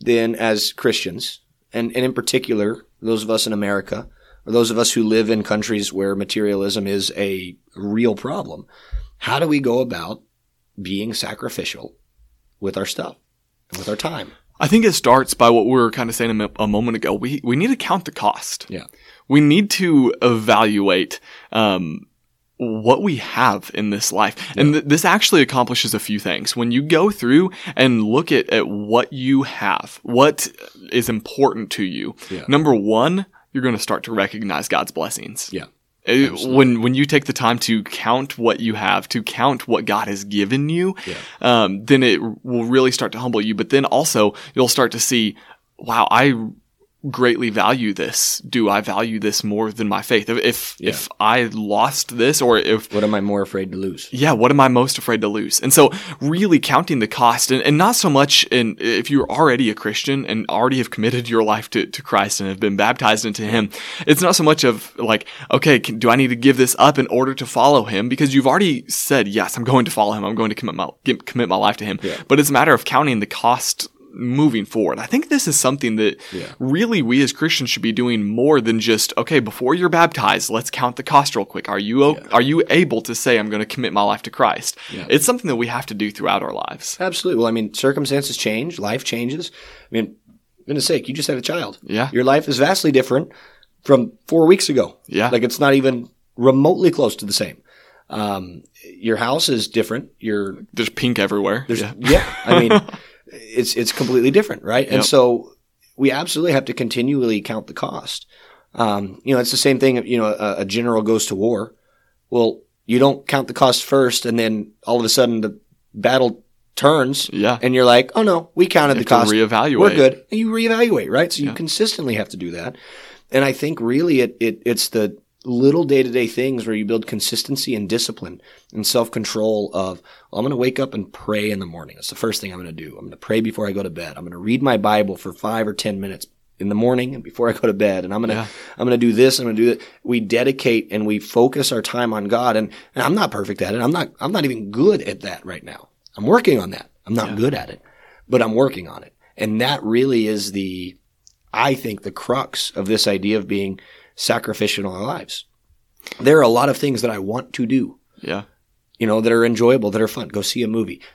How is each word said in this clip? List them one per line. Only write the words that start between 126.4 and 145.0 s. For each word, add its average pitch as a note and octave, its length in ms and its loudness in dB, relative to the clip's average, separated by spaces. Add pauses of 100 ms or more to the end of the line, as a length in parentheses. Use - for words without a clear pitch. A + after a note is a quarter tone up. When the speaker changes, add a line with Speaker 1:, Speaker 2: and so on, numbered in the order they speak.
Speaker 1:
where A2 100 -2
you G#2+ 80 -2
build A2 220 -2
consistency A#2 680 -6
and G#2 140 -4
discipline F#2+ 520 -6 (320)
and G#2+ 140 -6
self-control A2 880 -2
of, F#2 280 -6 (280)
"Well, - 80 -10
I'm A2 60 -2
gonna C#3 120 -2
wake B2+ 220 0
up C3+ 160 -4
and G2+ 180 -8
pray G#2+ 380 -4
in G2+ 80 -4
the F#2+ 80 -8
morning. E2 300 -16
That's - 140 -12
the - 60 -12
first A2 240 -4
thing F#2+ 120 -12
I'm F2+ 60 -14
gonna F2 140 -14
do. D#2 260 -16
I'm - 80 -18
gonna - 100 -18
pray A2 240 -2
before G#2+ 260 -4
I G2+ 60 -4
go G2 100 -4
to F#2 80 -6
bed. D#2 260 -12
I'm D#2+ 80 -14
gonna F2 140 -14
read A2+ 240 0
my B2+ 140 2
Bible G#2 400 2
for F#2 160 -12
five A2 340 -4
or G#2 80 -6
ten G2+ 260 -6
minutes F#2+ 260 -12 (320)
in G2 100 -6
the G#2 60 -2
morning B2 400 0
and A#2+ 80 -14
before - 260 -2
I A2+ 40 0
go - 160 -6
to G#2+ 40 2
bed. G2 320 0
And F#2 80 -8
I'm G#2+ 80 -4
gonna, A2+ 140 -2
Speaker 2:
Yeah. A2 120 -6 (300)
Speaker 1:
I'm - 100 -4
gonna B2 120 2
do A#2+ 140 4
this. B2+ 260 4
I'm B2+ 80 -6
gonna A2 100 -4
do A#2 180 4
that." - 60 -12 (220)
We A#2+ 180 -2
dedicate A#2 680 0
and G#2+ 160 -2
we G#2+ 120 0
focus B2+ 540 0
our A2+ 100 -4
time A#2+ 300 -4
on G#2+ 120 -4
God. A#2 320 0
And, G#2+ 140 -2 (240)
and B2 100 -2
I'm D3 100 2
not G3+ 160 0
perfect G2+ 320 -6
at F#2+ 120 -4
it. A#2+ 60 -2
I'm B2 120 0
not, E3+ 180 -4 (100)
I'm E3+ 120 -6
not F3+ 120 -2
even A2 260 -6
good D#3+ 320 2